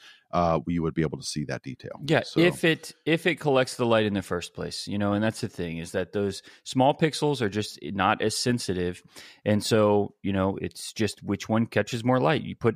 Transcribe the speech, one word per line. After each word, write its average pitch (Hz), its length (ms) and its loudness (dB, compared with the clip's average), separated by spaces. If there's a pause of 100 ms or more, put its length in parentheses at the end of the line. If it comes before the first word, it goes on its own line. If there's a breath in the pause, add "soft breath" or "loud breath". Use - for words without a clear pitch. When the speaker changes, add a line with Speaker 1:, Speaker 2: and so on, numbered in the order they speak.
(320 loud breath)
Speaker 1:
Uh, 82 360 2
you 85 160 -2
would 80 100 -2
be 82 80 0
able 69 160 -2
to 65 60 -14
see 76 200 -6
that 65 200 -8
detail. - 420 -14
Speaker 2:
Yeah, 139 180 2
Speaker 1:
So - 160 -2
Speaker 2:
if 175 240 2
it, 160 300 0 (100)
if 160 220 0
it 170 140 0
collects 131 380 2
the 127 100 0
light 110 180 4
in 101 80 0
the 98 80 0
first 87 320 -6
place, - 340 -8
you 101 120 -4
know, 101 140 2
and 104 100 2
that's 110 180 -2
the 113 60 -4
thing, 82 320 -6
is 85 140 -10
that 92 200 -4
those 101 300 -2 (200 loud breath)
small 131 300 2
pixels 147 480 0
are 104 80 0
just 104 320 -4
not 98 400 0
as 110 160 0
sensitive. 90 640 -2 (420 loud breath)
And 104 200 2
so, 104 580 4
you 98 100 -2
know, 95 300 2
it's - 320 -10
just 104 300 -2
which 98 260 -4
one 113 160 2
catches 113 380 -2
more 127 160 2
light. 143 240 2
You 98 120 -10
put, 117 200 2